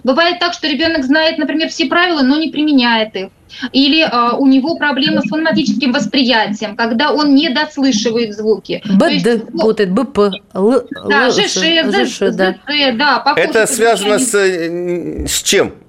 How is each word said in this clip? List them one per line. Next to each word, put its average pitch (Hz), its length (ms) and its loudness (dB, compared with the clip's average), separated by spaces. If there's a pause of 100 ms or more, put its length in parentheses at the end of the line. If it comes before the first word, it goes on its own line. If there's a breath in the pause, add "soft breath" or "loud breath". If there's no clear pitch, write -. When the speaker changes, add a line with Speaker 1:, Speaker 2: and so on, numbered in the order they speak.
Speaker 1:
Бывает 339 380 2
так, 349 140 -2
что - 120 -8
ребенок 311 380 -2
знает, 320 340 2
например, 302 300 -2
все - 180 -4
правила, 339 360 0
но 262 140 2
не 311 120 -2
применяет 247 640 0
их. 190 140 -6 (440 loud breath)
Или, 285 300 2
э, 240 360 0
у 277 80 2
него 269 300 4
проблемы 294 460 -2
с - 80 -6
фонетическим 302 600 0
восприятием, 220 840 -2
когда 254 380 -2
он 285 240 2
не 311 120 4
дослышивает 240 840 -2
звуки. 208 500 -4
То 202 100 -2
Speaker 2:
Б 294 260 4
Д 220 140 2
Speaker 1:
есть, 220 180 -4
Speaker 2:
путает, 214 400 0
Б 240 120 0
П, 202 280 0 (200)
Л, 208 300 2 (260)
Speaker 1:
Да, 269 180 2
Speaker 2:
Л, 254 60 2
Speaker 1:
Ж 415 160 2
Ш, 285 120 -4
Speaker 2:
З, 320 320 2
Speaker 1:
З, 392 140 2
Speaker 2:
Ж - 40 -6
Ш, 190 220 -2
да. 185 220 0 (120)
Speaker 1:
З 277 60 -6
Ц, 277 200 0
да, 269 280 0
похоже 269 260 0
Speaker 3:
Это 226 140 2
Speaker 1:
по 208 120 4
Speaker 3:
связано 208 460 2
Speaker 1:
звучанию. 175 1120 -2
Speaker 3:
с, - 0 -
э, - 0 -
с - 160 -4
чем? 160 280 2 (160)